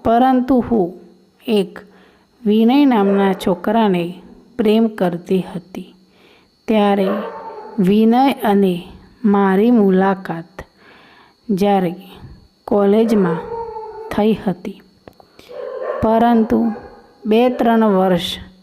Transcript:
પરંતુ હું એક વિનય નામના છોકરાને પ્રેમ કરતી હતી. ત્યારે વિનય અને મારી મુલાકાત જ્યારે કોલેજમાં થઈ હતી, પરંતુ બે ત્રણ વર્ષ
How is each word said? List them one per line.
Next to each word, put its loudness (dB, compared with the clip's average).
પરંતુ 2
હું 0
એક -2
વિનય 2
નામના 2
છોકરાને 0
પ્રેમ 2
કરતી -2
હતી. -16
ત્યારે 2
વિનય 4
અને 2
મારી 2
મુલાકાત 0
જ્યારે 0
કોલેજમાં 2
થઈ 0
હતી, -8
પરંતુ 2
બે 2
ત્રણ 0
વર્ષ 0